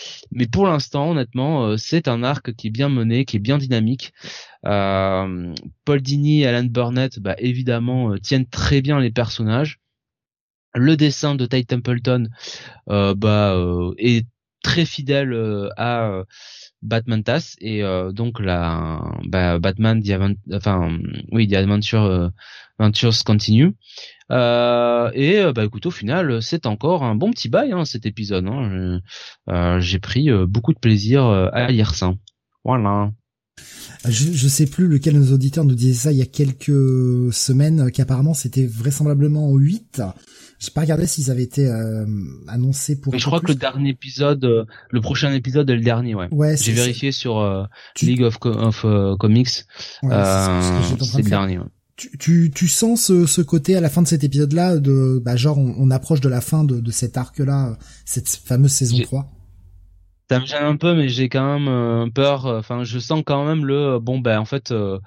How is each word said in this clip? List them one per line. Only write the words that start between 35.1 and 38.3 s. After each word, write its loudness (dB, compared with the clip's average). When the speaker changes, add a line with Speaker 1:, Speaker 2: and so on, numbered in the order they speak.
Speaker 2:
de 6
nos 6
auditeurs 2
nous 6
disait 2
ça 0
il 2
y 2
a 0
quelques 0
semaines, 2
euh, 2
qu'apparemment 0